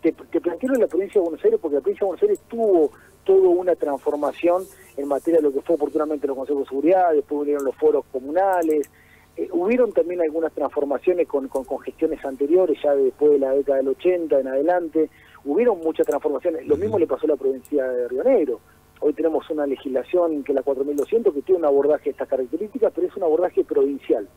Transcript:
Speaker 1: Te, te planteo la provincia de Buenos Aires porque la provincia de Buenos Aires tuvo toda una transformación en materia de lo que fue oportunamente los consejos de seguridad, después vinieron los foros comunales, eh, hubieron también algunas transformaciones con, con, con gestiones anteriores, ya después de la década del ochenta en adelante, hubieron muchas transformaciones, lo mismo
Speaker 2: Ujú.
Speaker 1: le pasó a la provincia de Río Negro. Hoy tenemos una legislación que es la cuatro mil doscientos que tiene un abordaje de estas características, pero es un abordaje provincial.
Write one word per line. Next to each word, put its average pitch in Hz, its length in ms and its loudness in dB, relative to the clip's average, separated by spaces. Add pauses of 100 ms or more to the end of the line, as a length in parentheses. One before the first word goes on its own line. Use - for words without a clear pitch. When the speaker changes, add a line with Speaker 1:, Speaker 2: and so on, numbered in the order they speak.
Speaker 1:
Te, 160 120 2
te - 280 -6
planteo 254 300 -4
la 226 160 2
provincia 190 320 -2
de 170 80 0
Buenos 160 160 -8
Aires 214 180 2
porque 143 140 -2
la 139 60 0
provincia 202 240 -2
de - 20 0
Buenos 185 160 -2
Aires 208 240 2
tuvo 202 440 2 (320)
toda 190 260 6
una 175 260 2
transformación 147 920 -2 (320)
en 143 100 -6
materia 151 320 2
de 151 40 0
lo 143 100 2
que 135 80 -2
fue 170 140 0
oportunamente 147 500 -2
los 135 120 -4
consejos 139 260 -4
de - 60 -8
seguridad, 165 440 2
después 147 280 -2
vinieron 143 240 -2
los 127 100 -2
foros 147 360 2
comunales, 156 760 -2 (460)
eh, - 160 -6
hubieron 220 400 0
también 175 300 0
algunas 160 320 -2
transformaciones 147 760 -2
con, 135 220 -4
con, 131 160 -6
con 131 160 -8
gestiones 160 440 -6
anteriores, 143 560 0
ya 143 140 2
después 139 380 2
de 143 60 4
la 135 120 0
década 139 260 0
del 135 120 0
ochenta 160 500 0
en 135 80 -2
adelante, 156 640 0 (340)
hubieron 190 360 0
muchas 160 260 -2
transformaciones, 147 600 -2
lo 151 100 2
mismo 202 160 -4
Speaker 2:
Ujú. 208 80 0
Speaker 1:
le 156 80 2
pasó 139 180 -4
a 151 40 0
la 147 60 2
provincia 135 480 -2
de 123 240 -4
Río 127 160 -4
Negro. 170 380 2 (380)
Hoy 147 140 0
tenemos 156 360 -2
una 151 160 -2
legislación 143 760 -2
que 143 80 -4
es 135 40 2
la 135 60 0
cuatro 135 240 -2
mil 147 100 -4
doscientos 196 380 0
que 143 80 -4
tiene 185 180 2
un 160 60 -2
abordaje 143 400 2
de 147 60 -2
estas - 180 -8
características, 165 640 -2
pero 180 140 -2
es - 100 -8
un 196 60 -4
abordaje 160 420 2
provincial. 139 720 -2